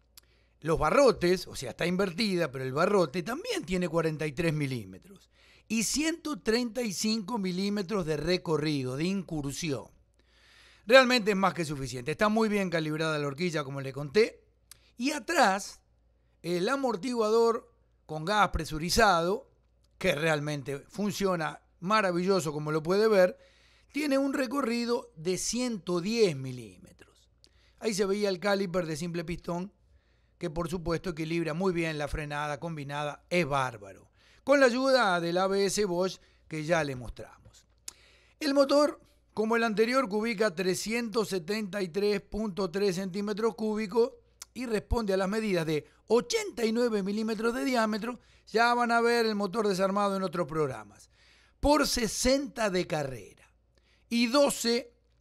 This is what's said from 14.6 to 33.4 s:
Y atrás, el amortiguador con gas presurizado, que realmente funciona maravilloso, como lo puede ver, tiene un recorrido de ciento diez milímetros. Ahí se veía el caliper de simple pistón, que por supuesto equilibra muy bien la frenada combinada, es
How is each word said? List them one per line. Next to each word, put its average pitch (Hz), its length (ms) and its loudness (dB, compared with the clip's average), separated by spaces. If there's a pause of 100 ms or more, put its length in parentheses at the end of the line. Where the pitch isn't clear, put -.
Y 254 140 -2
atrás, 254 720 0 (580)
el 175 300 -2
amortiguador 233 1000 0 (360)
con 156 180 -8
gas 202 240 4
presurizado, 170 1040 2 (480)
que 175 160 0
realmente 147 640 -2 (100)
funciona 180 720 -4 (200)
maravilloso, 180 720 2
como 151 220 -6
lo 156 100 0
puede 196 240 2
ver, 190 300 6 (560)
tiene 277 240 0
un 277 160 0
recorrido 240 840 -2
de 175 200 -4
ciento 208 640 -4
diez 208 340 2
milímetros. 123 960 -14 (480)
Ahí 220 140 -2
se 196 140 0
veía 202 240 0
el 175 100 -4
caliper 196 460 0
de 156 100 -6
simple 170 260 -6
pistón, 175 480 -6 (680)
que 175 100 -6
por 165 220 -6
supuesto 170 400 -4
equilibra 160 420 -4
muy 180 220 0
bien 160 240 -2
la 147 100 -4
frenada 147 500 -6
combinada, 147 720 -8
es 175 180 2